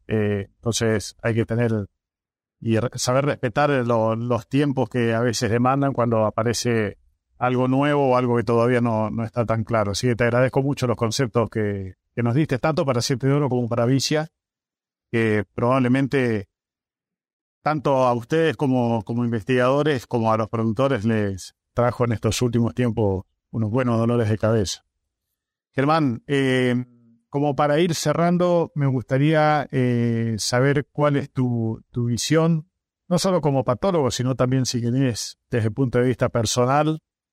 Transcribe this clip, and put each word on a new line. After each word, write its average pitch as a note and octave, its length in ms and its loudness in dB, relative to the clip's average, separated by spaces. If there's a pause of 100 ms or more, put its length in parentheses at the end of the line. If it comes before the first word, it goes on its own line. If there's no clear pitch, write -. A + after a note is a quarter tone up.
Eh, G#2 480 -2
entonces A2 680 -2
hay A#2 140 -2
que A2+ 100 2
tener A2+ 440 -2 (720)
y A2 180 0
re-, A2 140 -2
saber C3 320 0
respetar C#3+ 440 0
lo-, A#2 460 0
los A#2 320 -4
tiempos C3+ 420 0
que A#2 240 0
a A2+ 60 0
veces A#2 320 -2
demandan C3 400 2
cuando A#2 340 0
aparece A2 760 -2 (380)
algo B2+ 300 0
nuevo C#3 440 2
o B2 60 4
algo A#2+ 200 0
que A#2 60 0
todavía A#2 380 2
no, A2 280 0
no A2+ 140 -6
está A2+ 240 -4
tan A2+ 160 0
claro. G#2+ 300 -2
Así - 120 -4
que B2 100 0
te A#2+ 100 0
agradezco B2+ 360 2
mucho C3+ 240 -2
los A#2 100 0
conceptos A#2 540 -2
que, G2+ 460 -4 (200)
que B2 60 -4
nos A#2 140 0
diste, C#3+ 240 0
tanto D#3+ 260 0
para B2 160 0
Siete C3 240 -2
de C3+ 80 2
Oro C#3+ 160 0
como B2 180 -2
para A#2 200 0
Vicia, D3+ 400 0 (840)
que A2 320 2 (120)
probablemente B2 920 0 (1120)
tanto C#3 420 0
a B2 80 2
ustedes D#3 440 0
como, A#2+ 460 0
como A#2+ 220 -4
investigadores, B2+ 800 0
como A2+ 260 0
a A2 60 2
los A2 120 -2
productores A2+ 540 0
les G#2 520 -2 (180)
trajo A#2+ 320 0
en A#2+ 60 0
estos A2 320 -2
últimos A#2 320 0
tiempos G#2+ 500 -2 (240)
unos A2 220 -4
buenos B2 260 0
dolores A#2 320 0
de G#2+ 80 0
cabeza. A2 480 -2 (840)
Germán, C#3+ 560 0
eh, B2+ 480 2 (540)
como C#3+ 260 -2
para D3 240 2
ir E3+ 160 0
cerrando, F3 800 0
me C#3+ 120 0
gustaría, D3 840 2
eh, A#2 640 0
saber C3+ 540 0
cuál D3 260 0
es C#3 140 -6
tu, A#2 600 -2
tu A#2+ 140 -4
visión, D#3 640 0 (380)
no F3 120 0
solo F#3 220 2
como C#3 220 2
patólogo, C#3 480 0
sino B2+ 240 -2
también, B2+ 300 0
si A#2+ 140 -4
querés, A#2+ 600 -2 (100)
desde A2+ 180 0
el A2 60 -4
punto B2 260 0
de B2 60 4
vista B2+ 240 0
personal, C3+ 720 0 (340)